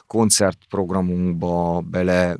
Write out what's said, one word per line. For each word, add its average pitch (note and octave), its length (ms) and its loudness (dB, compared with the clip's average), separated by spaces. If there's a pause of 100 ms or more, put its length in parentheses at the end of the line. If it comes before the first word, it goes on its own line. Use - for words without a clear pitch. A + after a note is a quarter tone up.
(680)
koncertprogramunkba F2 1120 -2
bele, F2+ 580 0